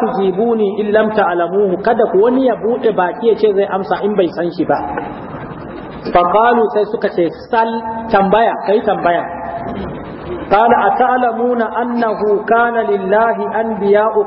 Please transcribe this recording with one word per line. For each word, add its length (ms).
tujibuni 800
in 100
lam 220
ta'lamuhu, 720
kada 240
ku 100
wani 280
ya 100
bude 340
baki 380
ya 60
ce 180
zai 160
amsa 320
in 160
bai 100
san 240
shi 140
ba." 100
Fa 160
qalu, 420
sai 180
suka 160
ce, 220
"Sal", 220
tambaya, 420
kai 160
tambaya. 420
Qala, 260
"Ata'lamuna 720
annahu 640
kana 400
lillahi 640
anbiya'u 800